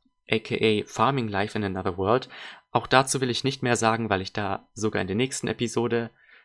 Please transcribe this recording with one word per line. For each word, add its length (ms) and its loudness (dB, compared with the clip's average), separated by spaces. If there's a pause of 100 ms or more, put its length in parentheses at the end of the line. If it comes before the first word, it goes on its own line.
(300)
A 80 2
K 440 2
A 40 -4
Farming 420 0
Life 280 -2
in 80 -2
Another 320 -4
World. 320 2 (420)
Auch 160 0
dazu 360 4
will 80 -2
ich 140 -4
nicht 180 -2
mehr 140 2
sagen, 340 2
weil 100 2
ich 140 -10
da 400 -4
sogar 260 0
in 80 -2
der 80 -2
nächsten 320 -2
Episode 640 0 (340)